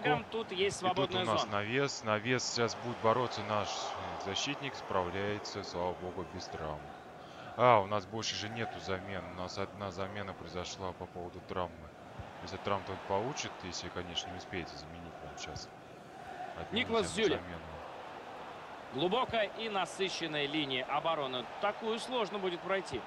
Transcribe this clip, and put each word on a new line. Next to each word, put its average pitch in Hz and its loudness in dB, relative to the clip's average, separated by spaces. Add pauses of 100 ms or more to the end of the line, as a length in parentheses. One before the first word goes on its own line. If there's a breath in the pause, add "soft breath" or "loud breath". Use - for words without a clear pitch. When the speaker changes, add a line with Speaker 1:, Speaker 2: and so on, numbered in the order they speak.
Speaker 1:
флангом, 240 4
тут 220 -2
есть 190 2
Speaker 2:
И 180 2
тут 185 6
у 180 2
Speaker 1:
свободная 185 2
Speaker 2:
нас 175 6
Speaker 1:
зона. 110 0
Speaker 2:
навес, 120 2
навес. 113 4
Сейчас 117 4
будет 117 -4
бороться 113 6
наш, 104 2
э, - -2
защитник, 135 0
справляется, 98 0
слава 90 0
богу, 90 -4 (100)
без 92 -6
травм. 76 -4 (760 loud breath)
А, 120 10
у 95 4
нас 104 0
больше 107 -2
же 95 -2
нету 113 -4
замен. 95 -2 (100)
У - -
нас 90 -6
одна 98 -4
замена 95 -4
произошла 90 -4
по 90 -8
поводу 87 -8
травмы. 82 -4 (540)
Если 95 -6
травм 98 0
он 95 -4 (100)
получит, 110 2 (120)
если, 90 -6
конечно, 87 -4
не 90 -8
успеете - -6
заменить 82 -10
прямо 71 -10
сейчас. - -8 (920)
Отмените - 0
Speaker 1:
Никлас 226 4
Speaker 2:
ему 180 2
Speaker 1:
Зюле. 147 6
Speaker 2:
замену. 87 -6 (1300)
Speaker 1:
Глубокая 202 4
и 220 -2
насыщенная 170 0
линия 139 2
обороны. 143 2 (160)
Такую 220 2
сложно 214 2
будет 180 0
пройти. 180 0